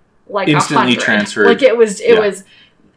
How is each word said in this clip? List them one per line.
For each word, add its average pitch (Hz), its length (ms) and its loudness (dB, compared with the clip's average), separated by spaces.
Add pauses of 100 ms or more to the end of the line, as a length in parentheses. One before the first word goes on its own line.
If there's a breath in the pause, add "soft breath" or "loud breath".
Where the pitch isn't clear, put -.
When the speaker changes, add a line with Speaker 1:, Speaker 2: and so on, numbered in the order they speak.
(300)
Speaker 1:
Like, - 180 -4
Speaker 2:
Instantly 151 360 0
Speaker 1:
a 127 80 0
hundred. 117 100 0
Speaker 2:
transferred. 110 460 0
Speaker 1:
Like, 233 160 2
it 226 120 2
was, 220 240 0
it 233 140 2
Speaker 2:
Yeah. 220 60 4
Speaker 1:
was 202 240 -4 (540 soft breath)